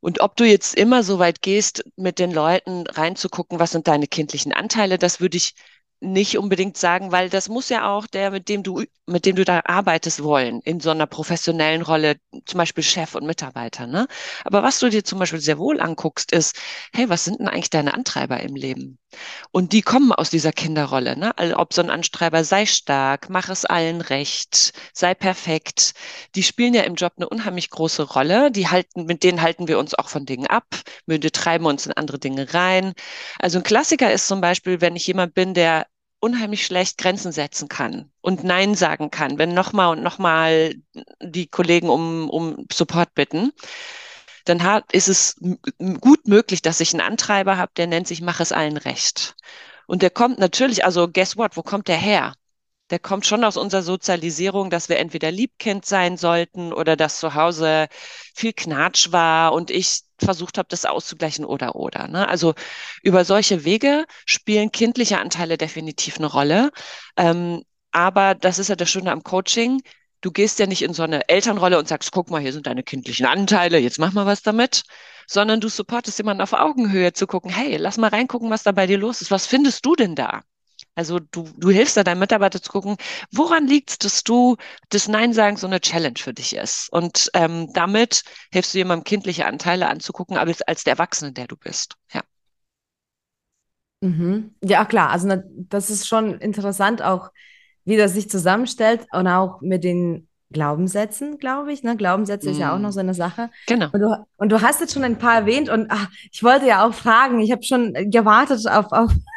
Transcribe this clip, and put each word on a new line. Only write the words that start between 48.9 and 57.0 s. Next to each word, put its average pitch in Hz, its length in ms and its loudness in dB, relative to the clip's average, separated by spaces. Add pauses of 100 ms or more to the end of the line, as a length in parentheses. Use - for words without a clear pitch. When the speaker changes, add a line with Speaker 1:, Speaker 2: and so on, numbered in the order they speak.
Speaker 1:
Und 185 160 0
der 185 80 6
kommt 240 280 0
natürlich, 202 460 2
also 175 280 2
guess 185 240 0
what, 220 200 -2
wo 165 60 -8
kommt 202 260 -6
der 170 100 0
her? 170 360 0 (560)
Der 170 80 -2
kommt 196 280 -4
schon 220 180 0
aus 208 120 0
unserer 190 260 -2
Sozialisierung, 180 880 -4
dass 170 180 -4
wir 170 100 0
entweder 160 320 -4
Liebkind 202 560 -4
sein 180 320 0
sollten 170 540 -2
oder 160 240 0
dass 151 220 -2